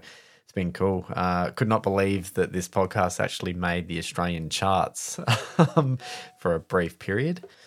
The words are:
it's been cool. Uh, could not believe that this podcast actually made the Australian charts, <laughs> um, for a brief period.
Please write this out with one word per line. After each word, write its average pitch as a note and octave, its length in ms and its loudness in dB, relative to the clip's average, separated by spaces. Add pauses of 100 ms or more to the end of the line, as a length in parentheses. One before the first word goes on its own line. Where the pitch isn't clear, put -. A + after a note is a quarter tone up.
(440)
it's - 120 -20
been F2+ 180 -2
cool. F#2+ 340 0
Uh, F2+ 440 0
could A2+ 180 0
not A2 120 4
believe G2 520 2
that F2+ 180 0
this F2+ 160 -4
podcast F#2 540 0
actually F#2 320 -4
made F2 340 -2
the F2 100 -6
Australian E2 520 -4
charts, - 680 0 (240)
<laughs> - 360 4
um, C3 200 2 (420)
for F2 140 2
a D#2+ 60 0
brief E2+ 400 0
period. C#3+ 460 -2 (220)